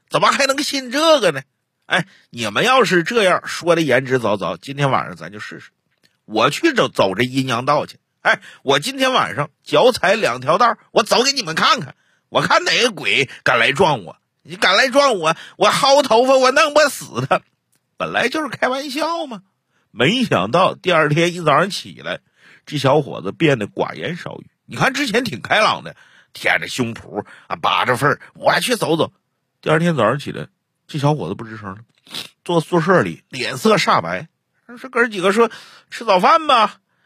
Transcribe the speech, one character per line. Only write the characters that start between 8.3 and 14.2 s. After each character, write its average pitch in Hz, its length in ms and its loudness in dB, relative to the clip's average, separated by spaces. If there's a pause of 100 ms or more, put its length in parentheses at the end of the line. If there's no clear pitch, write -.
我 139 160 2
今 269 180 -6
天 262 140 2
晚 113 240 0
上 143 140 -6 (140)
脚 175 280 4
踩 196 240 0
两 131 240 -2
条 143 180 0
道， 226 200 2 (140)
我 226 120 2
走 214 200 2
给 277 100 -2
你 277 80 -6
们 165 140 -8
看 247 260 2
看， 131 140 -14 (340)
我 131 120 2
看 185 220 2
哪 175 200 0
个 247 80 0
鬼 127 380 -2 (140)
敢 127 160 2
来 120 140 2
撞 143 320 2
我！ - 120 -18 (260)